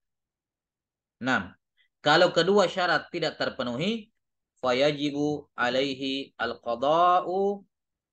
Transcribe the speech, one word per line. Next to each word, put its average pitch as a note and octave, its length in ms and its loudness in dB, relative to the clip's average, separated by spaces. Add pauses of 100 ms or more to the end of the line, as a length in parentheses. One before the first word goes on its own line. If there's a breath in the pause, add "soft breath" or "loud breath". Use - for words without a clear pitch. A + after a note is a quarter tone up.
(1200)
Nah, A#2 320 -2 (480)
kalau E3+ 320 4
kedua F#3 320 4
syarat E3+ 480 -2
tidak D#3+ 240 -4
terpenuhi, C3+ 720 -4 (480)
fayajibu C#3+ 960 0
alaihi C3+ 840 -4
al-qada'u E3+ 1200 0 (520)